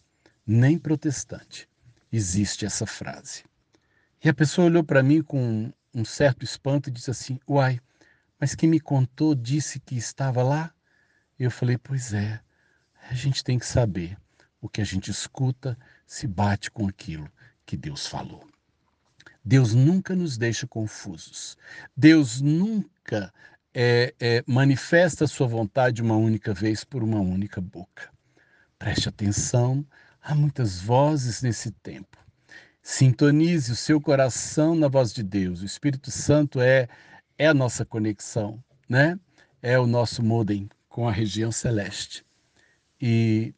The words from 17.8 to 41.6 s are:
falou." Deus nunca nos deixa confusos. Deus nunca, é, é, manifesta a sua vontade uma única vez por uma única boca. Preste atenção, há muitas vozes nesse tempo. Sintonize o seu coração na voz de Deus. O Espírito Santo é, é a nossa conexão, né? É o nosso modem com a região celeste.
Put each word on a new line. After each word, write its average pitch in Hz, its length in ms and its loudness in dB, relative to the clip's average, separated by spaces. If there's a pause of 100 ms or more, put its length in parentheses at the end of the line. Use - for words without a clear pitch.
falou." - 380 -12 (1000)
Deus 117 300 4
nunca 175 400 4
nos 170 220 -2
deixa 117 300 -4
confusos. - 880 -12 (400)
Deus 135 440 6
nunca, 151 920 -2 (400)
é, 120 460 2
é, 120 280 0
manifesta 139 800 2
a 135 40 2
sua - 180 -2
vontade 117 560 0
uma 113 140 2
única 110 360 0
vez 107 320 -2
por 123 180 -8
uma 110 180 -2
única 95 400 -4
boca. - 500 -14 (680)
Preste - 300 -4
atenção, 123 800 -2 (340)
há - 140 -6
muitas 127 460 -2
vozes 127 600 0
nesse 117 300 -4
tempo. - 480 -18 (640)
Sintonize 143 920 4
o 113 40 -4
seu 156 240 2
coração 147 760 2
na 156 120 4
voz 131 260 2
de 120 100 -6
Deus. 92 400 -2
O - 20 -10
Espírito 135 460 -6
Santo 147 500 0
é, 127 260 4 (520)
é 143 80 4
a 156 80 6
nossa 127 300 0
conexão, 110 800 -6 (260)
né? 147 300 2 (440)
É 123 160 2
o 127 80 2
nosso 120 360 0
modem 104 460 0 (200)
com 120 200 -4
a 110 40 0
região 110 380 -2
celeste. 104 760 -6 (760)